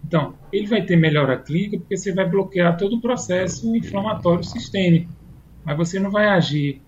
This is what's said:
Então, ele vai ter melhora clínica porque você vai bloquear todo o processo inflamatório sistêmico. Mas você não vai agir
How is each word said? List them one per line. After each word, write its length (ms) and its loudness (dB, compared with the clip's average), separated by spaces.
Então, 300 -2
ele 160 -2
vai 140 2
ter 160 2
melhora 400 4
clínica 420 -4
porque 160 -6
você 180 -4
vai 140 0
bloquear 520 0
todo 180 0
o 60 -2
processo 760 -2
inflamatório 640 0
sistêmico. 720 0
Mas 140 -4
você 240 -2
não 100 -2
vai 160 2
agir 600 2